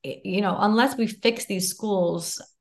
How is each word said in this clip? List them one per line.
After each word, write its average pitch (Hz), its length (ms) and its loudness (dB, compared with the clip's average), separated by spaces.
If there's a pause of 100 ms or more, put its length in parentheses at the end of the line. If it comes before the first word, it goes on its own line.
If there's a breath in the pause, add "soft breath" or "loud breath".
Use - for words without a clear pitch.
you 185 380 -4
know, 185 180 0
unless 226 380 4
we 226 100 0
fix - 380 -2
these 185 220 -2
schools, 175 720 -2 (220)